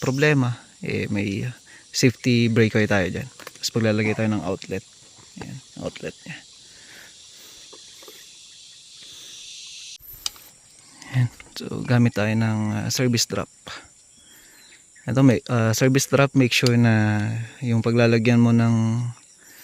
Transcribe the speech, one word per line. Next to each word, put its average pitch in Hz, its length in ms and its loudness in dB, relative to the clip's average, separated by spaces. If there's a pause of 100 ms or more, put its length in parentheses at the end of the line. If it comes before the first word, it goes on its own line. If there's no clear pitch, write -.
problema, 131 560 0 (240)
eh, 104 320 -6
may, 104 320 -4
ah, 123 80 -8 (400)
safety 120 560 2
breaker 110 400 2
tayo 92 240 0
dyan. - 160 -10 (300)
Tapos - 160 -8
paglalagay 107 400 0
tayo 110 160 -2
ng 92 160 -4
outlet. 95 380 -8 (580)
Ayan, 135 160 -16 (240)
outlet - 400 -12
niya. - 140 -16 (4000)
Ayan. 123 180 0 (300)
So, - 240 -8
gamit 120 320 2
tayo 107 160 -2
ng, 110 280 0 (120)
ah, 107 160 -4
service 120 400 -2
drop. 98 240 -6 (1600)
Ito, 131 180 2
may, 117 240 4
ah, 113 240 2
service 131 320 2
drop, 139 320 2
make 127 160 2
sure 123 220 2
na 107 420 4 (400)
yung 117 240 0
paglalagyan 117 560 4
mo 117 160 6
ng 117 480 2 (600)